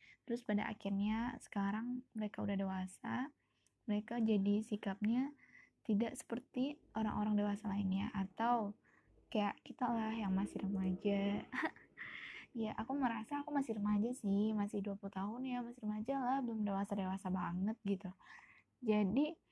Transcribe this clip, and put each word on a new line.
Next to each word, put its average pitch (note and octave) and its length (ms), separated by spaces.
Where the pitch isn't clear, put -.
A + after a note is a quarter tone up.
terus A#3+ 160
pada G#3 240
akhirnya G#3+ 720
sekarang A3 640
mereka G#3 240
udah G3+ 160
dewasa, G3 720
mereka G#3+ 320
jadi G#3+ 480
sikapnya A3 640
tidak A3 320
seperti B3 640
orang-orang G#3 400
dewasa G#3 320
lainnya, G3 400
atau G#3 640
kayak G#3 320
kita - 240
lah A3+ 320
yang G3 160
masih G3 320
remaja. G3+ 880
<laughs> - 240
Ya, A3 180
aku - 220
merasa B3 480
aku D4 80
masih C4+ 240
remaja G#3 400
sih, G3+ 400
masih G#3 240
dua G3 160
puluh G3 180
tahun G#3+ 300
ya, B3 160
masih A#3+ 240
remaja G#3+ 340
lah, C4 220
belum A3+ 240
dewasa-dewasa G3 640
banget F#3 560
gitu. F#3+ 240
Jadi, G#3+ 560